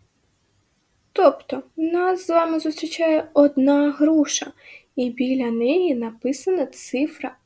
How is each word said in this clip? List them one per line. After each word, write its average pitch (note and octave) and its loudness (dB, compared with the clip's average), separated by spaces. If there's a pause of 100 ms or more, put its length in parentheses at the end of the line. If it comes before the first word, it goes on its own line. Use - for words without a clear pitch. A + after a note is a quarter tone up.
(1120)
Тобто C#4 2 (140)
нас F4 0
з E4+ -4
вами E4 2
зустрічає D#4+ -2
одна C#4+ 4
груша, D4+ 0 (440)
і B3 -2
біля B3+ -2
неї C#4 0
написана B3 -2
цифра - -6